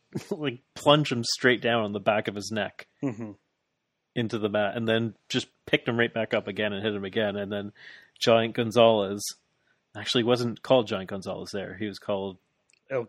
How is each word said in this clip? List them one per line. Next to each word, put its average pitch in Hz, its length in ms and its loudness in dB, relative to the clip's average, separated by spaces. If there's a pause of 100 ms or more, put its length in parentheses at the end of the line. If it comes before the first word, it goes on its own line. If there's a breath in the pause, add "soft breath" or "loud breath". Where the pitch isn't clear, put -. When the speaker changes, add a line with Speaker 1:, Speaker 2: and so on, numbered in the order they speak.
(140)
Speaker 1:
<laughs> - 160 -10
like, 147 300 -6 (140)
plunged 147 380 8
him 117 120 -2
straight 123 360 2
down 117 240 2
on 101 80 -4
the 104 80 -4
back 107 280 2
of 98 80 -6
his 101 140 -10
neck 101 360 -6 (160)
Speaker 2:
Mm-hmm. 113 300 -6 (800)
Speaker 1:
into 117 240 -2
the 104 100 0
mat, 104 280 0
and 113 120 -4
then 113 260 0 (140)
just 127 200 -4 (180)
picked - 220 0
him 117 100 0
right 117 160 2
back 110 180 -6
up 107 160 -2
again 104 240 -2
and 98 100 -6
hit 107 120 -2
him 98 100 -6
again, 101 320 -2
and 101 160 -6
then 101 200 -6 (460 loud breath)
Giant 113 360 2
Gonzalez, 110 680 4 (720)
actually, 110 280 -2
he 110 60 -2
wasn't 120 340 0
called 123 260 4
Giant 95 220 -6
Gonzalez 92 420 -10
there, 98 240 -8
he 107 100 -6
was 98 120 -10
called, 98 400 -6 (520)
Speaker 2:
El 123 180 -4